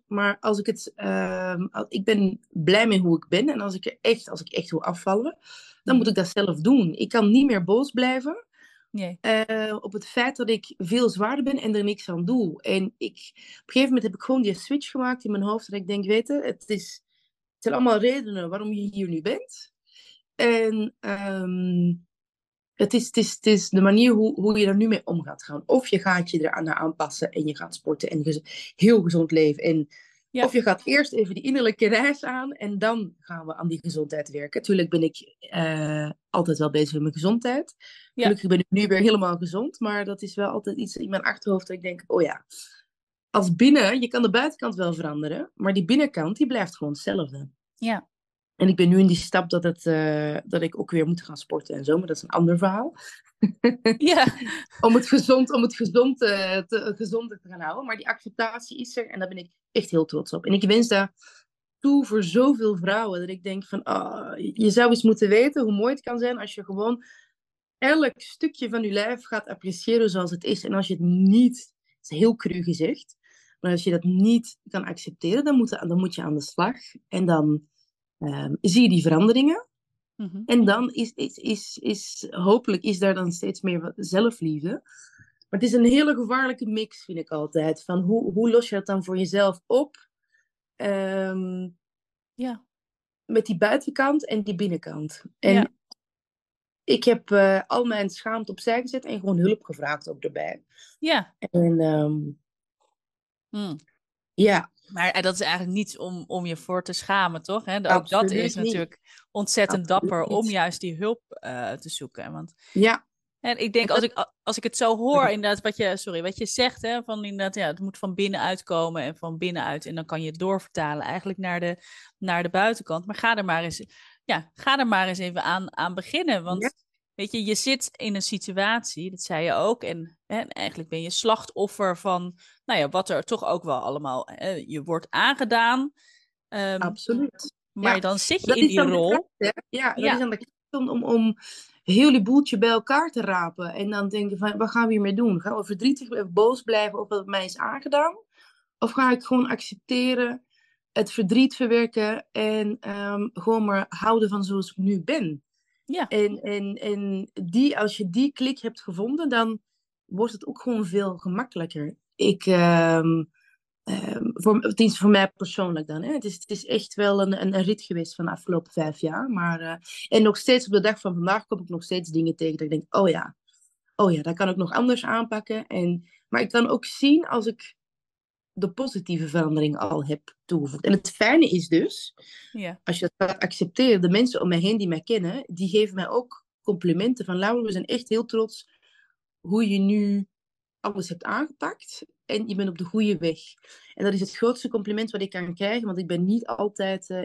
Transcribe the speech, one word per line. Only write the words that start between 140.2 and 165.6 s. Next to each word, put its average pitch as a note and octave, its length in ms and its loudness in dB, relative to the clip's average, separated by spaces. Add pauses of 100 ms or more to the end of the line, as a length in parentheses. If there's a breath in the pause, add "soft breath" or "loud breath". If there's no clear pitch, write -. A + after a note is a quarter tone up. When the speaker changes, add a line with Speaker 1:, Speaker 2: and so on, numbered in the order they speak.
Speaker 1:
aan B3 100 -2
de G#3+ 60 -4
kracht - 200 -20 (140)
om, C4 180 -2
om, A#3+ 160 -2
om A3+ 320 2 (460 loud breath)
heel A#3+ 280 6
die B3+ 120 6
boeltje B3+ 360 4
bij A3+ 100 4
elkaar C4+ 420 2
te A#3+ 100 -4
rapen. F3+ 520 -4
En G3+ 180 -6
dan G3+ 180 -2
denken G3+ 300 -4
van, G#3 180 -2
wat G#3+ 140 -2
gaan A#3 160 0
we A3 60 0
hiermee G3+ 220 0
doen? G#3 260 2
Gaan A3 160 -4
we G#3 80 -6
verdrietig A#3+ 440 -2
blijven, G3+ 240 -6
boos A3+ 300 4
blijven G#3+ 360 0
over G#3 180 -6
wat F#3+ 100 -6
mij G3 180 -2
is F#3 120 -12
aangedaan? D4 640 -2 (600 soft breath)
Of A#3 140 -2
ga B3+ 180 4
ik B3 120 2
gewoon B3 260 2
accepteren, B3 960 -2 (480)
het G3+ 200 -2
verdriet A#3 420 4
verwerken A3+ 800 0
en, G#3+ 480 -2
ehm, G3+ 520 -6
gewoon A3 320 0
maar G3 240 0
houden A3 400 2
van G3 160 -2
zoals F#3+ 260 -4
ik - 60 -16
nu F#3+ 260 0
ben? E3+ 400 -4 (420)
Speaker 2:
Ja. D4+ 240 -6
Speaker 1:
En, G#3+ 340 0
en, G3+ 320 -6
en G3+ 560 -6 (140)
die, A#3+ 340 2
als G#3 180 -2
je G3 140 -4
die C4 220 0
klik C4+ 260 -4
hebt A3+ 220 -10
gevonden, A#3+ 480 -4
dan A3+ 320 0 (440)
wordt A3 280 -4
het G#3+ 140 -16
ook - 160 -12
gewoon A3+ 240 -2
veel F#3 320 -2
gemakkelijker. E3+ 800 -6 (180)
Ik, - 320 2
ehm, E3 800 4 (600)
ehm, G3 380 -6 (100)
voor, G3+ 280 4
het G#3+ 200 -2
is A3 180 4
voor G3+ 120 6
mij G3 200 6
persoonlijk F3 560 -4